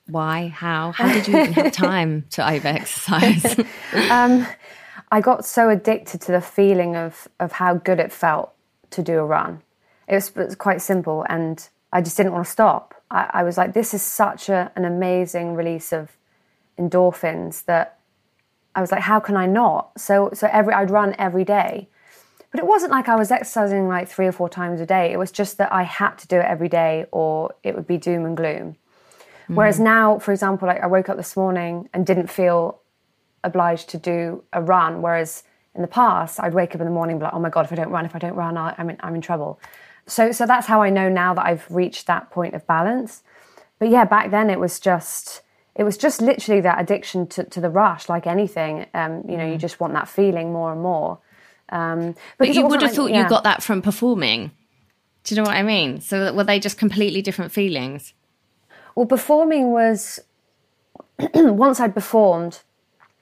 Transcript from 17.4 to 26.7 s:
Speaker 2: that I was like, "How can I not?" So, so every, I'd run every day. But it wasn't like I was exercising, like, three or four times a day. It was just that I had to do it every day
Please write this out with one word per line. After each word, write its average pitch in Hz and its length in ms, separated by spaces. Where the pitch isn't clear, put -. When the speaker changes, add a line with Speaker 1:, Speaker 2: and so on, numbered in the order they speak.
Speaker 2:
that - 340
I 190 40
was 180 120
like, 196 100
"How 214 160
can 208 180
I 185 100
not?" 190 520
So, 202 340
so 208 200
every, 214 200
I'd 202 180
run 202 280
every 185 260
day. 202 440
But 254 80
it - 60
wasn't 370 260
like 262 160
I 226 80
was 220 160
exercising, 196 560
like, 180 200
three 190 200
or 180 40
four 175 160
times 175 320
a 165 60
day. 180 260
It - 60
was 185 140
just - 260
that - 140
I 185 100
had - 360
to - 100
do 180 80
it 175 80
every 170 240
day 160 440